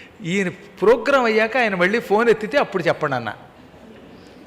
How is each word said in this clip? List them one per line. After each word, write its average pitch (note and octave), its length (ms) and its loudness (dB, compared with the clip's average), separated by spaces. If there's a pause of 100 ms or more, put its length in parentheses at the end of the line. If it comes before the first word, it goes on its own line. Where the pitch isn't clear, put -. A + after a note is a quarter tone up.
(220)
ఈయన F#3 260 -2
ప్రోగ్రామ్ B3+ 760 0
అయ్యాక A3 320 0
ఆయన A3+ 180 0
మళ్ళీ F#3+ 260 0
ఫోన్ A3+ 280 2
ఎత్తితే G#3+ 300 0
అప్పుడు G3 240 -2
చెప్పండి D3 340 -2
అన్న. A2+ 160 -6 (1160)